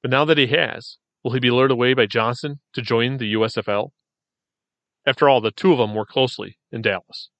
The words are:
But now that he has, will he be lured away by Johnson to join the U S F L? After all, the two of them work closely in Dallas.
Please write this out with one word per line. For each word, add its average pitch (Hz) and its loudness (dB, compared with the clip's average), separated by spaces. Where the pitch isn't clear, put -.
But 127 -4
now 135 4
that 151 4
he 127 4
has, - -4
will 120 -4
he 131 0
be 123 2
lured 127 4
away 123 2
by 120 2
Johnson 123 -4
to - -6
join 120 -2
the 117 -6
U 107 0
S 110 -6
F 107 -4
L? 101 -4
After 139 4
all, 131 6
the 110 -2
two - 0
of 147 4
them 107 0
work 107 -6
closely 127 -4
in 113 -10
Dallas. - -6